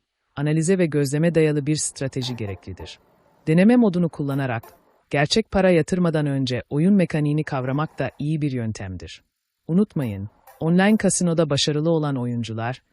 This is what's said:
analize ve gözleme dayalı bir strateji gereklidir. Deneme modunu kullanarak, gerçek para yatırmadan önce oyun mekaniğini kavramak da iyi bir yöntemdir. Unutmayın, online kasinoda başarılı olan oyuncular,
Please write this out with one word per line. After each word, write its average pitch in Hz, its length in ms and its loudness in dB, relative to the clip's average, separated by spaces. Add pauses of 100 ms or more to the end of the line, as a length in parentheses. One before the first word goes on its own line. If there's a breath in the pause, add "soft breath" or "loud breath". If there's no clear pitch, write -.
(360)
analize 156 420 0
ve 180 80 2
gözleme 147 480 0
dayalı 151 320 2
bir 151 100 0
strateji 131 600 -6
gereklidir. 98 600 -12 (480)
Deneme 185 300 6
modunu 180 320 2
kullanarak, 139 540 -4 (480)
gerçek 156 400 0
para 185 200 4
yatırmadan 165 560 2
önce 131 440 -2
oyun 165 240 2
mekaniğini 151 500 0
kavramak 135 540 -4
da 135 200 -4
iyi 147 240 -4
bir 143 100 -2
yöntemdir. 104 680 -8 (460)
Unutmayın, 131 600 -2 (320)
online 185 360 4
kasinoda 170 540 0
başarılı 151 400 0
olan 151 260 0
oyuncular, 120 680 -6 (100)